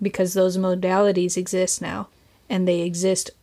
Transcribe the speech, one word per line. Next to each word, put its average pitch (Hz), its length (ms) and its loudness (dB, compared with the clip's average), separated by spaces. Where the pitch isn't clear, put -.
because 190 320 0
those 185 240 2
modalities 185 800 2
exist 185 460 -2
now, 175 240 -8
and 185 180 0
they 175 140 2
exist 180 480 -2